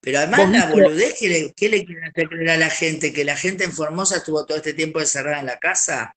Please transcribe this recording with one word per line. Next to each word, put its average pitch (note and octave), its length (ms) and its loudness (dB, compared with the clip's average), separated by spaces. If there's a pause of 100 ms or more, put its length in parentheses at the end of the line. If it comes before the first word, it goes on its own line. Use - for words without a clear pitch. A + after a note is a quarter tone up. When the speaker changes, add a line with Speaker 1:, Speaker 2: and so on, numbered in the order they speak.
Speaker 1:
Pero C3 180 -2
además E3+ 240 4
Speaker 2:
¿Vos F#3+ 80 6
Speaker 1:
la A#3+ 160 6
Speaker 2:
viste? A3 160 6
Speaker 1:
boludez F3 360 4
que G#3 100 -2
le, D#3+ 280 0
¿qué G#3 120 0
le G#3+ 160 0
quieren E3 200 -14
hacer D#3+ 240 -4
creer E3 220 -2
a E3 60 2
la D#3+ 140 2
gente? D#3 420 -2
¿Que D3 120 -2
la C#3+ 120 -2
gente F#3 280 -2
en E3+ 80 -6
Formosa E3+ 460 -2
estuvo D#3 280 -4
todo D3+ 120 -4
este D3+ 160 -6
tiempo D#3 260 -4
encerrada C#3+ 400 -2
en C3+ 60 -8
la B2 120 -8
casa? D#3 580 -2